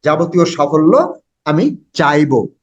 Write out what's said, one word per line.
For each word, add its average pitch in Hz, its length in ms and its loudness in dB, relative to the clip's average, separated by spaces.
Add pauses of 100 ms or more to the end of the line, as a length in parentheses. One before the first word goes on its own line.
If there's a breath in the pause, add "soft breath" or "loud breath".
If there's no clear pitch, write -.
যাবতীয় 165 400 0
সাফল্য 160 680 0 (300)
আমি 190 320 -2 (160)
চাইবো। 143 560 0 (140)